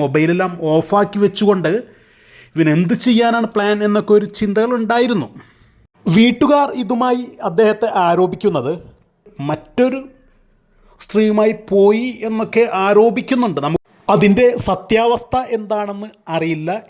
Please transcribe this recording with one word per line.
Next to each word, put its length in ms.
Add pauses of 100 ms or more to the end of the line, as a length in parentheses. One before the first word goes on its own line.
മൊബൈലെല്ലാം 500 (200)
ഓഫാക്കി 520
വെച്ചുകൊണ്ട് 460 (840)
ഇവൻ 200
എന്ത് 200 (100)
ചെയ്യാനാണ് 500
പ്ലാൻ 220 (100)
എന്നൊക്കെ 300
ഒരു 100 (120)
ചിന്തകളുണ്ടായിരുന്നു. 920 (880)
വീട്ടുകാർ 520 (140)
ഇതുമായി 400 (260)
അദ്ദേഹത്തെ 400 (180)
ആരോപിക്കുന്നത് 640 (800)
മറ്റൊരു 500 (1040)
സ്ത്രീയുമായി 500 (180)
പോയി 340 (220)
എന്നൊക്കെ 360 (200)
ആരോപിക്കുന്നുണ്ട്. 840
നമുക്ക് 160 (320)
അതിൻ്റെ 320 (220)
സത്യാവസ്ഥ 680 (200)
എന്താണെന്ന് 520 (260)
അറിയില്ല. 360 (200)